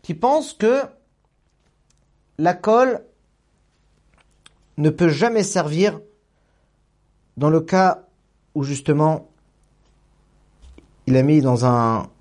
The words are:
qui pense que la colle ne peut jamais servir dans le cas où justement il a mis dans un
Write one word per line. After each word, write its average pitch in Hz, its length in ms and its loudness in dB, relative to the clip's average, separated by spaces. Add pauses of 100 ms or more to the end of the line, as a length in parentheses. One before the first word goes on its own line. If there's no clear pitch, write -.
qui 170 120 -10
pense 269 400 -2
que 175 260 0 (1600)
la 175 160 0
colle 226 500 0 (1700)
ne 151 140 0
peut 170 180 0
jamais 208 340 0
servir 175 580 -2 (1400)
dans 143 140 0
le 160 100 2
cas 185 440 0 (500)
où 143 100 -4
justement 147 640 -2 (1800)
il 131 100 2
a 131 60 4
mis 151 200 4
dans 123 220 0
un 117 440 0 (120)